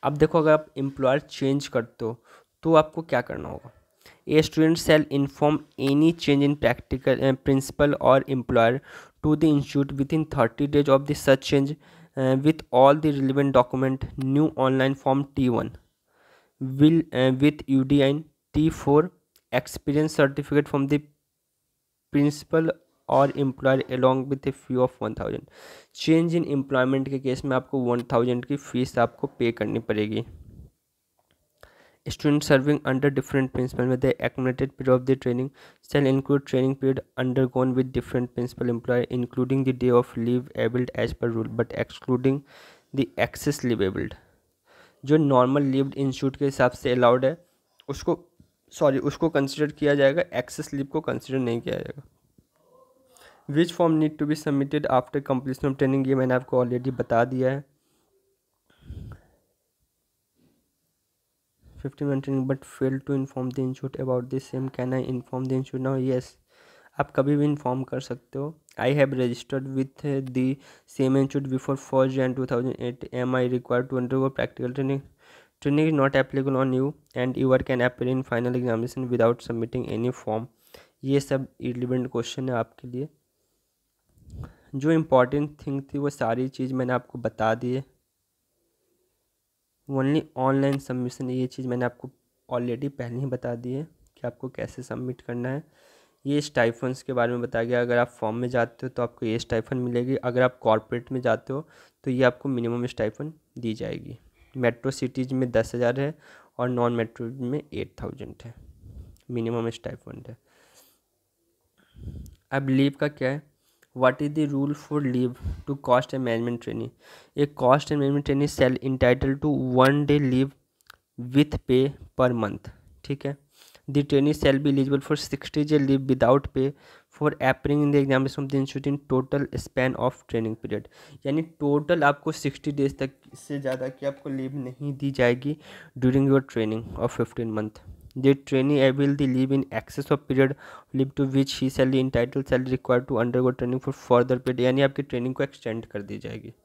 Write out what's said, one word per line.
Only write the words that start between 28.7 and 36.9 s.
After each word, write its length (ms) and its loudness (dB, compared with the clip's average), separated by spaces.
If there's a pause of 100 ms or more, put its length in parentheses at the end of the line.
आपको 280 0 (120)
पे 120 0
करनी 280 -4 (100)
पड़ेगी। 360 -2 (1800)
Student 400 0
serving 320 4 (120)
under 260 2
different 380 -2
principal 360 -2
with 140 0
the 80 2 (160)
accumulated 500 -2
period 160 2
of 140 2
the 160 4
training 260 -2 (400)
shall 220 2
include 400 2
training 240 2
period 260 0 (220)